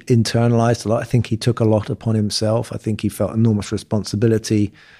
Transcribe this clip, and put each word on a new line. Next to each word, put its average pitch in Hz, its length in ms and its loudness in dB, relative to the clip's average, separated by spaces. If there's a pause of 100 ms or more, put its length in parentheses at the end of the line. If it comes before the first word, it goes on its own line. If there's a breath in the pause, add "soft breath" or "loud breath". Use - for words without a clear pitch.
internalized 117 800 2
a 101 40 -2
lot. 117 120 0
I 123 40 -8
think 117 220 0
he 110 100 -4
took - 220 0
a 117 60 2
lot 107 240 2
upon 113 260 -2
himself. 107 560 -2
I 110 60 -8
think 110 240 -4
he 104 80 0
felt - 240 -4
enormous 110 380 2
responsibility 107 1000 0 (280 loud breath)